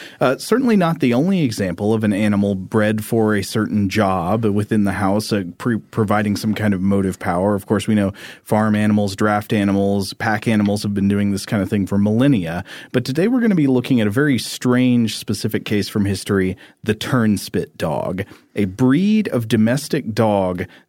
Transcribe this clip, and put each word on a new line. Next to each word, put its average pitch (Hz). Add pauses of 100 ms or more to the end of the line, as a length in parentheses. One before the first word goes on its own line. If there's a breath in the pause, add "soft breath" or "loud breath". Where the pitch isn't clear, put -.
(200 loud breath)
uh, 135
certainly 240
not 165
the 123
only 175
example 104
of 110
an 104
animal 101
bred 107
for 110
a 98
certain 101
job 95
within 104
the 98
house, 101
uh, 101 (140)
pre-, 117
providing 104
some 110
kind 107
of 90
motive 98
power. 95
Of 95
course, 104
we 110
know 101 (300 loud breath)
farm 107
animals, 104
draft 107
animals, 101
pack 107
animals 104
have 104
been 98
doing 101
this 95
kind 104
of 95
thing 101
for 101
millennia. 101 (280 loud breath)
But 123
today 156
we're 247
gonna 220
be 151
looking 127
at 107
a 104
very 135
strange 123
specific -
case 104
from 104
history, 98 (260 loud breath)
the 107
turnspit 104
dog, 87 (320 loud breath)
a 104
breed 147
of 117
domestic 113
dog 98 (240 loud breath)